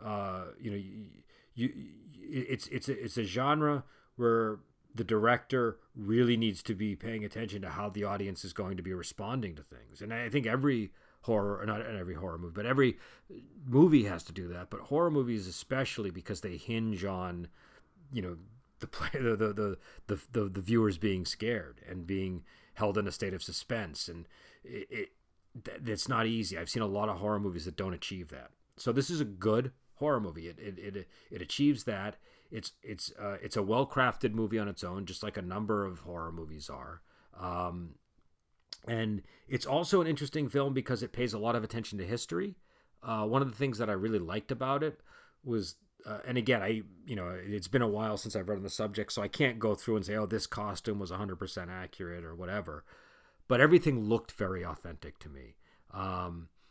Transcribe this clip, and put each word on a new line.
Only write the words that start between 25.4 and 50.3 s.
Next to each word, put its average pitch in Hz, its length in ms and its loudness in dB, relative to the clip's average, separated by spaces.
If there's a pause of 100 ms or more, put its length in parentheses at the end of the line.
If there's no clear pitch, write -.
th-, - 160 -10
that's 113 260 -2
not 113 180 4
easy. 110 320 0
I've 85 120 -6
seen 117 140 0
a 107 40 2
lot 104 220 2
of 92 80 -2
horror 104 240 2
movies 87 240 -2
that 87 100 -6
don't 95 180 -2
achieve 87 360 -8
that. 65 220 -16 (260)
So 120 160 0
this 135 160 2
is 170 100 -2
a 143 60 2
good 107 480 2 (220)
horror 143 260 2
movie. 85 260 -6
It, 85 100 -12
it, 92 220 -10
it, 98 280 -8 (220)
it 90 120 -8
achieves 143 420 2
that. 101 320 -4 (340)
It's, - 220 -8 (100)
it's, - 300 -8 (100)
uh, 101 220 -4
it's 107 140 -2
a 104 40 2
well-crafted 123 680 4
movie 110 260 2
on 104 120 0
its 95 140 -8
own, 92 220 -4
just 87 160 -10
like 107 140 -4
a 101 60 -4
number 101 440 0
of 90 140 -6
horror 82 320 -6
movies 78 380 -10
are. 67 320 -12 (360)
Um, 87 580 -4 (920)
and 110 340 0 (280)
it's 131 160 0
also 170 340 4
an 160 80 4
interesting 147 400 -2
film 139 260 2
because 123 300 0
it 113 80 -8
pays 123 220 0
a 107 40 -2
lot 113 200 2
of 110 80 0
attention 110 320 -4
to 95 80 -4
history. 170 500 -2 (480)
Uh, 110 220 0
one 123 160 4
of 139 80 0
the 104 80 -10
things 131 200 0
that 110 120 0
I 104 40 2
really 104 260 2
liked 90 320 -4
about 131 320 0
it 151 180 -4 (420)
was, 113 320 -2 (300)
uh, 107 200 -8
and 123 120 0
again, 117 260 4
I, 110 180 0 (240)
you 110 100 -6
know, 90 240 -4
it's 98 280 -4
been 127 140 4
a 117 60 4
while 107 300 2
since - 180 -6
I've 95 120 -2
read 104 100 0
on 95 60 -6
the 101 60 -4
subject, 101 420 -2
so 110 100 -2
I 101 60 -2
can't 123 320 0
go 107 160 2
through 110 220 0
and 95 80 -2
say, 101 100 -2
"Oh, 107 100 0
this 101 220 -2